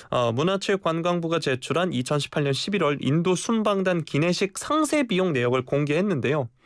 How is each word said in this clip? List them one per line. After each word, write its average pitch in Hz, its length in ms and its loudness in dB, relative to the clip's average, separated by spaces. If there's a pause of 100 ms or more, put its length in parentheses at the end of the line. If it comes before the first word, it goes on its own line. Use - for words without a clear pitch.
어, 120 220 2
문화체육관광부가 170 1080 0
제출한 156 520 -2
이천십팔 143 540 -2
년 139 80 0
십일월 151 480 0
인도 170 340 2
순방단 196 680 0
기내식 175 520 0
상세 302 460 0
비용 185 300 0
내역을 127 320 2
공개했는데요. 147 840 0 (180)